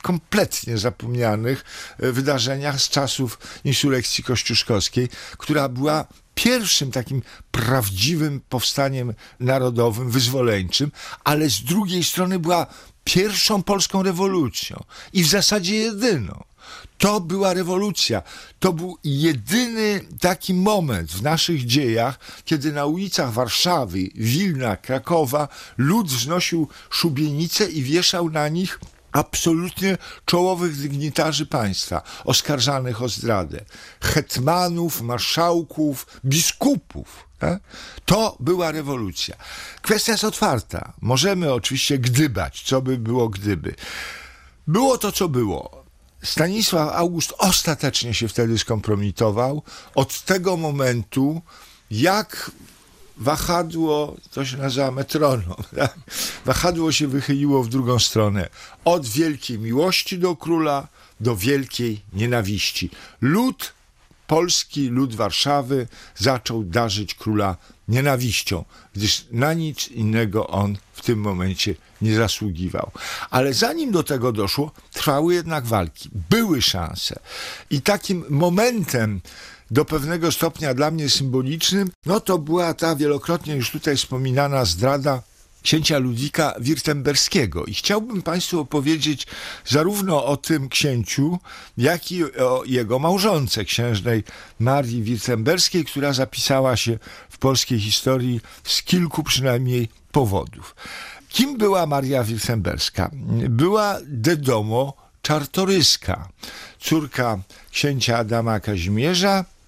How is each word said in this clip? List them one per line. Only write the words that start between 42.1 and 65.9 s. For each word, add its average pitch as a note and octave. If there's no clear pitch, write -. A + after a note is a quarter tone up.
co C3
by B2+
było A#2
gdyby. G2
Było A#3+
to, G3+
co F#3
było. A2+
Stanisław E3+
August E3+
ostatecznie D3+
się A2+
wtedy A2+
skompromitował. G#2+
Od -
tego F#3
momentu, C#3
jak E3+
wahadło, D#3
to C3+
się C3
nazywa C3+
metronom, C3
<laughs> -
tak? -
Wahadło E3
się D3+
wychyliło C#3
w A#2
drugą B2
stronę. G#2
Od E3+
wielkiej C3
miłości D3
do F3
króla D#3
do A#2
wielkiej A#2+
nienawiści. G2+
Lud G3+
polski D#3
lud B2
Warszawy B2